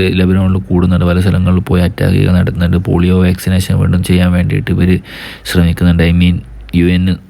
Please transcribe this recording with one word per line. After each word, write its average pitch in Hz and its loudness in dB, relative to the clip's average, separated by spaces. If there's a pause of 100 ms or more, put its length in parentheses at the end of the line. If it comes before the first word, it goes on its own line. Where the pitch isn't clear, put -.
(140)
ലെബനോണിൽ 92 0
കൂടുന്നുണ്ട്. 90 0
പല 87 0
സ്ഥലങ്ങളിൽ 92 0
പോയി 90 0
അറ്റാക്ക് 92 0
ചെയ്യുക 95 2
നടത്തുന്നുണ്ട്. 87 0
പോളിയോ 90 2
വാക്സിനേഷൻ 92 0
വീണ്ടും 92 0
ചെയ്യാൻ 90 2
വേണ്ടിയിട്ട് 151 -2
ഇവർ 127 2 (520)
ശ്രമിക്കുന്നുണ്ട്. 85 0
I 85 2
mean, 87 2 (360)
യു 87 2
എൻ 90 0 (280)